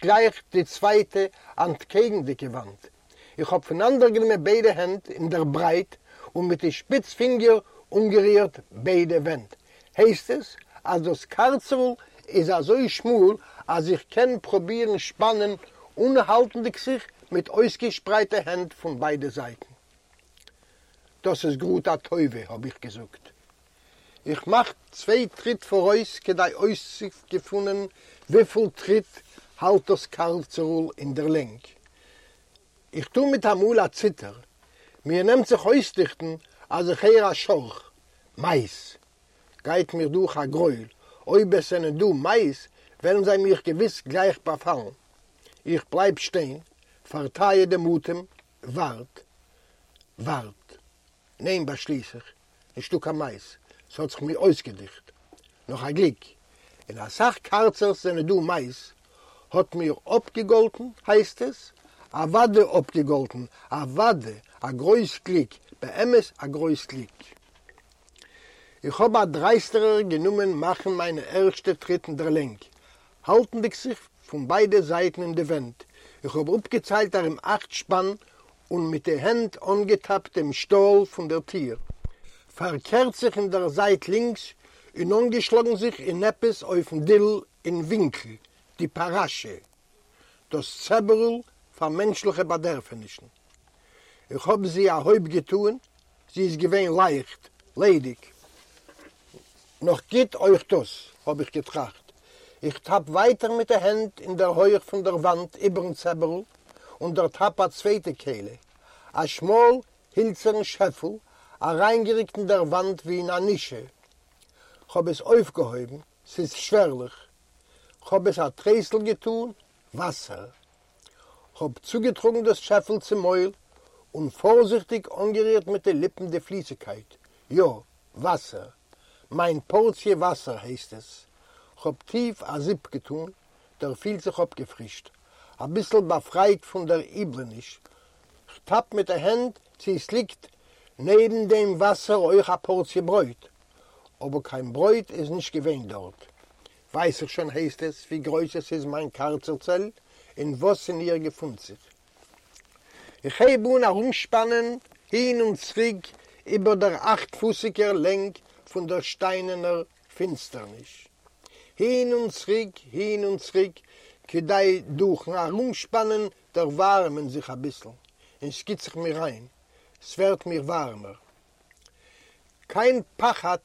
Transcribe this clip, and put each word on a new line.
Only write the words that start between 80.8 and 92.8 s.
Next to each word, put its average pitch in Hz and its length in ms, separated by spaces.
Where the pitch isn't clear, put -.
פון 165 180
דער 160 120
טיר. 139 360
פארקערט 185 580
זיך 226 240
אין 202 120
דער 180 180
זייט 190 400
לינקס 226 340
און 175 140
אנגעשלאגן 233 640
זיך 214 240
אין 180 240
עפעס 220 380
אויף 175 300
דעם 156 120
דיל 208 360
אין 170 160
ווינקל, 165 480
די 165 80
פאראשע, 175 680
דאס - 380
צעבערל 226 520
פון 156 180
מענטשלעכע 190 460
באדערפענישן. 156 840